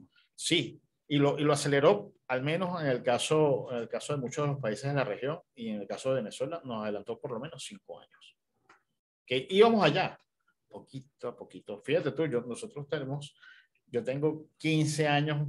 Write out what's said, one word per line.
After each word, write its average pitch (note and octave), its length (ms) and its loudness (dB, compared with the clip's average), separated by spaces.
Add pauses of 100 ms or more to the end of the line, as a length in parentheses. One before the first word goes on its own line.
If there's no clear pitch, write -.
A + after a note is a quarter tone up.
(360)
Sí, C3 460 -2 (260)
y D3 100 0
lo, C#3+ 220 4
y D3+ 40 -2
lo D3 100 4
aceleró, C#3+ 580 4 (160)
al B2+ 140 -2
menos F3 400 -2
en D3+ 60 -2
el B2 160 0
caso, C3 680 2
en B2 60 -4
el A2+ 100 -6
caso A#2+ 260 -6
de D3 60 -4
muchos B2+ 260 -4
de C#3+ 80 0
los C3+ 80 -6
países A2+ 280 -4
de C#3+ 60 0
la C3+ 80 2
región, A#2+ 360 -4 (160)
y A2+ 140 -8
en G#2+ 120 -6
el G2 60 -12
caso G#2+ 220 -6
de C3 60 2
Venezuela, C3 500 -6
nos A#2 180 -6
adelantó G#2 360 -6
por C#3 120 -10
lo A2+ 80 -8
menos C3+ 240 -14
cinco E2+ 360 -16
años. - 380 -20 (880)
Que C3 240 -2
íbamos G#3 360 8
allá, D#3 340 2 (480)
poquito - 600 -14
a A#2 80 -10
poquito. G2 480 -14
Fíjate D3 260 0
tú, D#3+ 140 -2
yo, A#2+ 160 0
nosotros A#2 480 -10
tenemos, C#3+ 480 -6 (480)
yo A#2+ 180 -4
tengo D3 440 -2 (100)
quince D#3 500 2
años D3 420 2